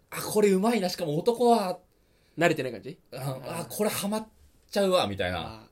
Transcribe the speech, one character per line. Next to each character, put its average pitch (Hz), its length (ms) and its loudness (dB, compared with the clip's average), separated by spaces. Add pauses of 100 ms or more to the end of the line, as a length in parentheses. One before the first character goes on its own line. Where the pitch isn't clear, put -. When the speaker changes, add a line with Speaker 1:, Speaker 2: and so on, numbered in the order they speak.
(100)
Speaker 1:
あ、 - 120 -8
こ 170 180 0
れ 208 100 6
う 190 100 4
ま 233 140 2
い 220 60 0
な。 180 80 -2
し - 80 -4
か 185 80 -4
も 151 140 -2
男 233 320 2
は、 196 280 2 (600)
Speaker 2:
慣 165 100 4
れ 160 60 4
て 139 80 -6
な 127 60 -4
い 120 40 -8
感 101 100 -12
じ？ 131 160 -14 (140)
Speaker 1:
あ、 - 40 -12
Speaker 2:
あ 135 40 -10
ー。 139 420 -8
Speaker 1:
あ、 151 40 -10
こ - 180 -4
れ 208 60 2
ハ - 160 -6
マ 208 120 -2
っ 220 100 -10 (420)
ち - 80 -4
ゃ - 60 4
う 190 60 4
わ、 175 180 4
み 101 80 -4
た 95 120 -2
い 90 40 -2
な、 87 80 -2
Speaker 2:
あ 110 320 -12